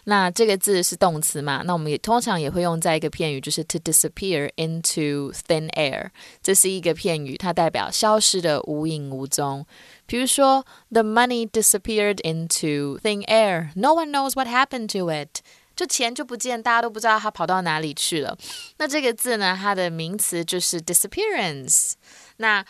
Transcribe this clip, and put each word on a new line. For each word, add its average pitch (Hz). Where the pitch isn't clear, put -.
那 196
这 226
个 202
字 190
是 175
动 165
词 151
嘛， 139
那 180
我 175
们 151
也， 147
通 233
常 196
也 143
会 175
用 170
在 165
一 160
个 156
片 156
语， 135
就 143
是 151
to -
disappear 160
into 156
thin 160
air。 151
这 190
是 190
一 185
个 160
片 160
语， 131
它 185
代 165
表 113
消 214
失 196
的 156
无 151
影 151
无 135
踪。 139
比 233
如 254
说， 269
the 226
money 233
disappeared 208
into 160
thin 208
air. 190
No 254
one 320
knows 269
what 262
happened 240
to 180
it. 151
就 359
钱 240
就 285
不 247
见， 240
大 247
家 233
都 233
不 214
知 226
道 220
它 214
跑 170
到 185
哪 156
里 151
去 -
了。 -
那 302
这 294
个 240
字 233
呢， 190
它 202
的 180
名 165
词 170
就 180
是 -
disappearance。 196
那 214